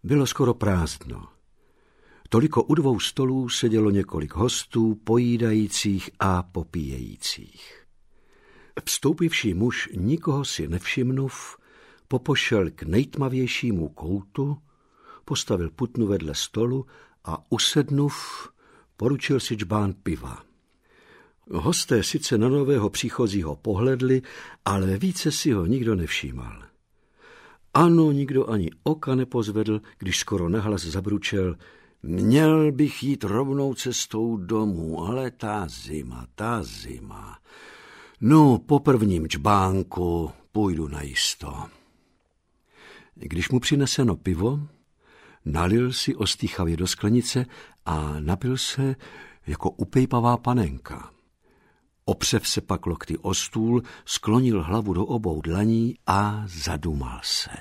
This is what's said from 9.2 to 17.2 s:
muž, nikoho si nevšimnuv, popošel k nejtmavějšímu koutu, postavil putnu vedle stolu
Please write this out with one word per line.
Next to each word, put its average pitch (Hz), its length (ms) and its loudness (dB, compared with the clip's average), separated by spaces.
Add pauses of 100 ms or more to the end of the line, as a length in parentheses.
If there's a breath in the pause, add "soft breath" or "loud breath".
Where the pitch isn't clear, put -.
muž, 113 400 0
nikoho 139 500 0
si - 240 -6
nevšimnuv, 127 920 -4 (500 soft breath)
popošel 120 600 0
k - 120 -18
nejtmavějšímu 120 1040 0
koutu, 101 720 -6 (640 loud breath)
postavil 90 460 -2
putnu 117 360 -2
vedle 82 280 -2
stolu 123 520 -4 (380 soft breath)